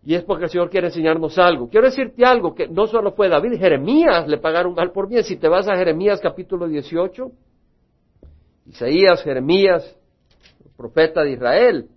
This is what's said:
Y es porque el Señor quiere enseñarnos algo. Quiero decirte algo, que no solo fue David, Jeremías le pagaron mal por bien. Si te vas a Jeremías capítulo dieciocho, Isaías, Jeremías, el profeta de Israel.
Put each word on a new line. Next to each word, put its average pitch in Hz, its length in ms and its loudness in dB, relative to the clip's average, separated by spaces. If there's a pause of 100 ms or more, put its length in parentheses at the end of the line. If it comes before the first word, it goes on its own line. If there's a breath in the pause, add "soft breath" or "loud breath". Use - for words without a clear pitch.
Y 156 120 -2
es 170 80 -6
porque 175 220 -4
el 156 40 -4
Señor 175 180 -2
quiere 180 200 -2
enseñarnos 160 500 -2
algo. 165 300 2
Quiero 220 180 4
decirte 254 380 0
algo, 240 320 2
que 160 100 -4
no 185 220 -2
solo 214 240 -2
fue 202 160 2
David, 170 280 2
Jeremías 175 720 2
le 147 120 -2
pagaron 175 360 -2
mal 175 160 -2
por 196 180 -6
bien. 226 140 0
Si 185 140 -6
te - 100 -2
vas 185 220 2
a 196 80 0
Jeremías 180 440 0
capítulo 175 460 -6
dieciocho, 170 640 -6 (1400)
Isaías, 170 560 0
Jeremías, 160 760 0 (680)
el - 120 -20
profeta 160 460 -2
de 143 120 -2
Israel. 139 640 0